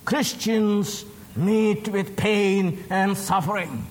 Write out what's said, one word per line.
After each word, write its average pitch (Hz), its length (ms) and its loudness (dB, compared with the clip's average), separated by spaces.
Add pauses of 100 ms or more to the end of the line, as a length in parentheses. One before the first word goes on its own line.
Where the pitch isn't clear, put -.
Christians 214 1000 0 (300)
meet 214 540 2
with 196 260 -4
pain 196 760 2
and 190 300 2
suffering 175 720 -2